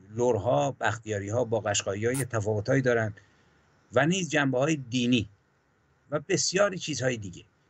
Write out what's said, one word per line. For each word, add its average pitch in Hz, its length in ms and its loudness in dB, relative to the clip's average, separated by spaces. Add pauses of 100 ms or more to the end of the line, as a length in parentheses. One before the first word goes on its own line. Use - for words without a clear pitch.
(160)
لرها، 123 640 2
بختیاری‌ها 107 640 -2
با 113 160 0
قشقایی‌ها 104 540 -2
یه 139 120 -2
تفاوتایی 110 560 0
دارن 117 320 2 (800)
و 127 120 4
نیز 175 240 2
جنبه‌های 139 460 2
دینی 120 540 0 (800)
و 151 80 -2
بسیاری 190 580 0
چیزهای 127 400 -4
دیگه. 90 260 -12 (260)